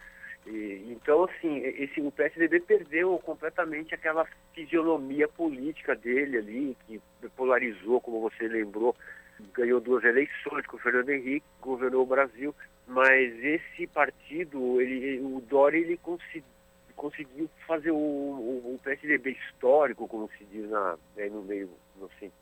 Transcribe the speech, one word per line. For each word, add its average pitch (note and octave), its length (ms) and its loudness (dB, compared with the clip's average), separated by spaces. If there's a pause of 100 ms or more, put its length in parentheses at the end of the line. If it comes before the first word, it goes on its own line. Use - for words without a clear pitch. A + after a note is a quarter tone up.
(460)
e, G#2+ 460 -8
então, D3 340 4
assim, D#3+ 320 -6
esse, C3+ 420 -6
o C#3+ 100 -2
P - 140 -2
S D#3+ 160 -2
D E3 80 4
B F3 140 4
perdeu F3 580 2
completamente D#3+ 720 -6
aquela D#3+ 320 0 (280)
fisionomia D3+ 720 2
política D3 640 -4
dele B2+ 440 0
ali, A#2 400 -4 (100)
que G#2+ 140 -14 (340)
polarizou, A#2+ 640 2
como A2+ 220 -4
você A2+ 260 -4
lembrou, A2 480 0 (580)
ganhou B2 280 2
duas A#2+ 240 2
eleições C#3 600 2
com B2 120 -14
o - 20 -16
Fernando B2 300 2
Henrique, C#3 360 -2 (160)
governou B2+ 420 0
o B2+ 40 2
Brasil, C3 480 0 (320)
mas C3 460 6 (100)
esse E3 440 -2
partido, C#3 920 -2
ele, B2+ 400 -2
o C3+ 220 -6
Dória, C#3 380 4
ele E3+ 180 -2
consi-, E3+ 480 -10 (500)
conseguiu D3 540 -8 (180)
fazer E3 240 -2
o, D#3 40 2
o, C3+ 800 -4
o B2 60 -16
P C3+ 120 -6
S D3 120 -8
D D3 120 2
B C3+ 140 -4
histórico, B2 760 2
como G#2+ 300 -8
se G#2 80 -20
diz G#2 240 -12
na, G2 260 0 (220)
né, G#2 100 -6
no G#2+ 140 -8
meio, G2 280 -6 (300)
no F#2+ 180 -16
ci-, F#2 140 -16 (100)